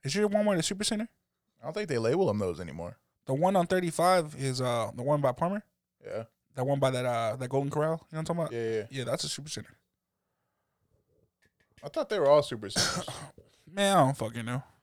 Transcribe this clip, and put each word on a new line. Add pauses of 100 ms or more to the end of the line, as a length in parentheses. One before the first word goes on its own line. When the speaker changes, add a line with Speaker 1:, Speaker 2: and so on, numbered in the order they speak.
Speaker 1:
Is
your
Walmart
a
Super
Center? (520)
Speaker 2:
I
don't
think
they
label
them
those
anymore. (300)
Speaker 1:
The
one
on
thirty-five
is,
uh,
the
one
by
Palmer. (420)
Speaker 2:
Yeah. (320)
Speaker 1:
That
one
by
that,
uh,
that
Golden
Corral. (100)
You
know
what
I'm
talking
about?
Speaker 2:
Yeah,
yeah,
yeah.
Speaker 1:
Yeah,
that's
a
Super
Center. (2000)
Speaker 2:
I
thought
they
were
all
Super
Centers. (320)
Speaker 1:
<coughs>
Man,
I
don't
fucking
know. (200)